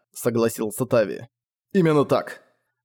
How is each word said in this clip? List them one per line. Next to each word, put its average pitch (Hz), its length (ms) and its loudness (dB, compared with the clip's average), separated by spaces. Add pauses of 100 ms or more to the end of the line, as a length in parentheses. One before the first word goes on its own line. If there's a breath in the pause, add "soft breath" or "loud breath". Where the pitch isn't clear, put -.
(180)
согласился 117 680 -2
Тави. 107 420 0 (460)
«Именно 160 320 4
так». - 360 -4 (440)